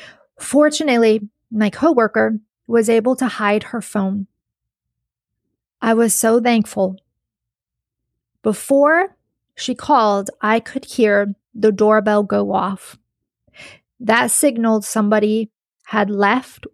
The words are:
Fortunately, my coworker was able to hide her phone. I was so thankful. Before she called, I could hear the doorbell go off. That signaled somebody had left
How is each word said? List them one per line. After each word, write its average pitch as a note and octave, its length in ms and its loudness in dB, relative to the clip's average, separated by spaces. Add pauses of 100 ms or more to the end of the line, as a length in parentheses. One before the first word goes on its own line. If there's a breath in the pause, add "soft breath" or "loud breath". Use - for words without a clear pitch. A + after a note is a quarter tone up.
(400 loud breath)
Fortunately, B3 880 2 (240)
my G#3+ 180 0
coworker A3+ 680 0 (260)
was A3+ 240 0
able A#3 280 0
to B3+ 100 -2
hide G#3 360 -2
her A3+ 180 -10
phone. G3 460 -4 (1600)
I A3+ 120 2
was A3+ 180 2
so A#3 260 2
thankful. G#3+ 580 -2 (1500)
Before C#4+ 760 0 (380)
she - 180 -8
called, G#3+ 560 0 (100)
I A3 200 0
could - 260 -10
hear G3+ 480 0 (220)
the G#3+ 160 2
doorbell G#3+ 500 2
go G3+ 320 -2
off. F#3+ 460 -6 (1000 loud breath)
That A#3 300 0
signaled A3+ 560 0
somebody G#3+ 640 0 (360)
had G#3 260 -2
left G3+ 640 -2